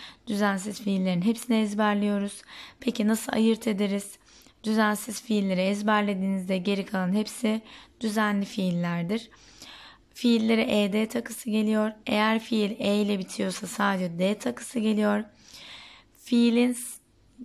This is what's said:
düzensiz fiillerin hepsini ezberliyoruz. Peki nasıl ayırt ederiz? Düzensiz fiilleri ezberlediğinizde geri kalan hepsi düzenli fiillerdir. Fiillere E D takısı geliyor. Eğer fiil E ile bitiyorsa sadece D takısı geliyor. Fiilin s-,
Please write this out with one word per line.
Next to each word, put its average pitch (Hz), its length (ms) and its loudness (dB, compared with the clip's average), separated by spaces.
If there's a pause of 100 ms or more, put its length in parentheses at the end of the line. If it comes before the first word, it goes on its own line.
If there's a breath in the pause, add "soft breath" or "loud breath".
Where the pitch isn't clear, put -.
(280 loud breath)
düzensiz 202 540 -2
fiillerin 185 400 0
hepsini 226 360 0
ezberliyoruz. 208 840 0 (380 loud breath)
Peki 233 280 0
nasıl 220 260 0
ayırt 220 340 2
ederiz? 202 500 -2 (460 soft breath)
Düzensiz 214 580 0
fiilleri 196 400 0
ezberlediğinizde 196 960 0
geri 196 280 0
kalan 185 280 0
hepsi 214 480 0 (400 loud breath)
düzenli 208 440 0
fiillerdir. 175 840 -2 (840 loud breath)
Fiillere 226 680 2
E 196 100 0
D 220 140 2
takısı 233 420 -8
geliyor. 214 420 2 (140)
Eğer 220 340 2
fiil 220 400 0
E 202 220 2
ile 202 180 0
bitiyorsa 190 480 -6
sadece 185 520 -2
D 196 200 2
takısı - 400 -6
geliyor. 214 440 2 (1000 loud breath)
Fiilin 240 500 4
s-, - 280 -12 (420)